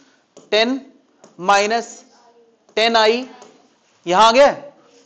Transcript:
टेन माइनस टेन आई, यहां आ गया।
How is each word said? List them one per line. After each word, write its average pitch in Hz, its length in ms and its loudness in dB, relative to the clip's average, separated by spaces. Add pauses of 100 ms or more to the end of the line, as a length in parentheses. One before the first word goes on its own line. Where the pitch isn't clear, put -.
(500)
टेन 233 300 -2 (640)
माइनस 208 500 -2 (840)
टेन 233 200 -2
आई, 226 300 0 (800)
यहां 185 180 2
आ 226 80 4
गया। 262 200 4 (540)